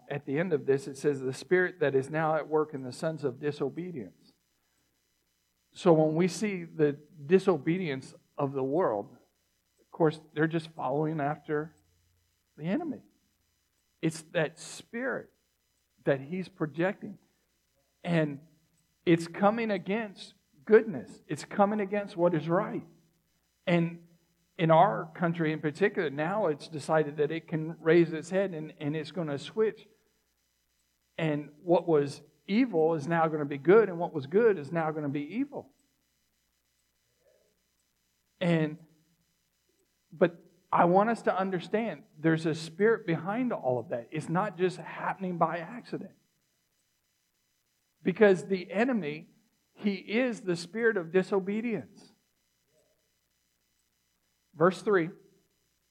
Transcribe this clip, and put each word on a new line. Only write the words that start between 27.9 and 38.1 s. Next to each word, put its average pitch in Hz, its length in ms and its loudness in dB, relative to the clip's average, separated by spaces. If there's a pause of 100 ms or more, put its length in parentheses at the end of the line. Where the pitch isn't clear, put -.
its 160 160 -8
head 190 240 0
and, 156 260 -10
and 151 160 -4
it's 151 160 -6
gonna 151 260 -4
switch. - 480 -4 (1300)
And 151 320 -2 (120)
what 170 260 2
was 143 340 2 (260)
evil 196 460 2
is 151 120 -4
now 165 220 2
gonna 156 160 -2
be 143 140 -6
good, 196 320 6
and 170 100 -8
what 170 140 -4
was 143 120 -6
good 196 320 4
is 143 140 -10
now 165 200 -2
gonna 151 180 -4
be 147 260 -6
evil. 262 340 -6 (2750)